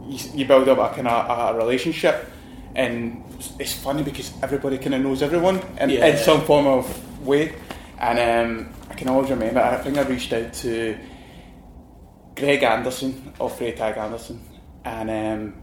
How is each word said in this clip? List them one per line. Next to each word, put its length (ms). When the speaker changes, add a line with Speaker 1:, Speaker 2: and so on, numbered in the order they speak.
Speaker 1:
you, 100
s-, 200
you 100
build 220
up 100
a 160
kind 140
of 480
a 20
relationship. 720
And 480
it's 140
funny 320
because 300
everybody 340
kind 180
of 80
knows 180
everyone 400
in, 100
Speaker 2:
Yeah. 180
Speaker 1:
in 100
some 240
form 260
of 580
way. 280
And, 220
um, 540
I 60
can 120
always 220
remember, 320
I 160
think 200
I 40
reached 320
out 180
to 460
Greg 280
Anderson 760
of 200
Freytag 360
Anderson 460
and, 280
um, 520